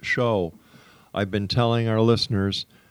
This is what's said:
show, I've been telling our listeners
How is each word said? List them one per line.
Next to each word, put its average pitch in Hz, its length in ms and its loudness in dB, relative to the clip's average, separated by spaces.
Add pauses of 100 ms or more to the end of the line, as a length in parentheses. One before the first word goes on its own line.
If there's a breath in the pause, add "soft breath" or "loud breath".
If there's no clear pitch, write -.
show, 107 500 -2 (600 soft breath)
I've 98 200 -4
been 101 160 -2
telling 117 400 2
our 110 120 2
listeners 110 640 0 (240 soft breath)